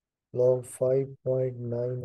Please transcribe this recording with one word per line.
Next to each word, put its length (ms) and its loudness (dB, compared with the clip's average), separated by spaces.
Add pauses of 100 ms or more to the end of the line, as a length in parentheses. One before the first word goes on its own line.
(340)
log 360 4
फ़ाइव 460 0 (100)
पॉइंट 320 0 (120)
नाइन 360 -4